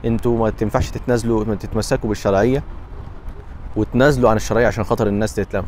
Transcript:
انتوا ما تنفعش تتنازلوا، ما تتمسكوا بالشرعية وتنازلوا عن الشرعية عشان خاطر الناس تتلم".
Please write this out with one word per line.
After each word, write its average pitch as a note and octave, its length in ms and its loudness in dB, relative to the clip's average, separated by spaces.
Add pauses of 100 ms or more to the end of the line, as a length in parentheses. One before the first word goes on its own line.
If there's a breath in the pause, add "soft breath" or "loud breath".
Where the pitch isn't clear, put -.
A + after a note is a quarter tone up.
انتوا A#2 340 2
ما A2 120 2
تنفعش A2+ 400 -2
تتنازلوا، A2+ 540 0
ما A2 100 0
تتمسكوا A2 540 -2
بالشرعية G#2+ 540 2 (1120)
وتنازلوا B2 540 4
عن A2 60 4
الشرعية A2+ 300 2
عشان G#2+ 180 0
خاطر A2+ 220 0
الناس G2+ 280 0
تتلم". F#2+ 340 -2